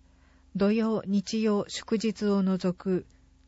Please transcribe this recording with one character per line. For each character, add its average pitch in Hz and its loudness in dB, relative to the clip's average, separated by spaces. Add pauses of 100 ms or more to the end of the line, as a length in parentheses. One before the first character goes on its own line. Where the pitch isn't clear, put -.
(560)
土 196 4
曜、 220 0
日 202 0
曜、 208 2
祝 - -4
日 214 -2
を 202 2
除 185 0
く。 185 -2 (420)